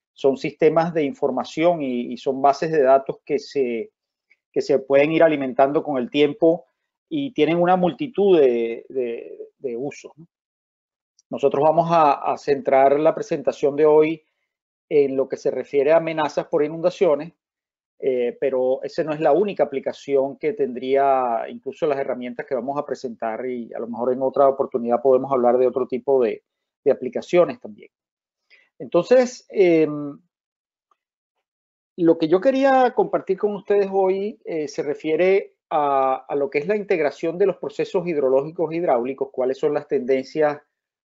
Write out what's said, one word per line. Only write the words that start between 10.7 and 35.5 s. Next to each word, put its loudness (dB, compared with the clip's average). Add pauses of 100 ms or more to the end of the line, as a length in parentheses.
Nosotros 0
vamos 4
a, 4
a -2
centrar 2
la 2
presentación -4
de 4
hoy 4 (640)
en 2
lo -2
que -6
se -4
refiere 0
a 6
amenazas -4
por -2
inundaciones, 0 (680)
eh, -2
pero 0
esa -6
no -6
es -6
la 2
única 0
aplicación -4
que -4
tendría 0
incluso -8
las -2
herramientas -8
que -6
vamos -6
a -6
presentar -8
y -10
a -12
lo -8
mejor -4
en -4
otra 2
oportunidad -2
podemos 2
hablar 2
de 4
otro -2
tipo 0
de, -2 (420)
de 4
aplicaciones 0
también. -20 (880)
Entonces, 2
em, 2 (1800)
lo 4
que -2
yo 2
quería 2
compartir -2
con -2
ustedes 0
hoy, -2
eh, -6
se -8
refiere -2 (140)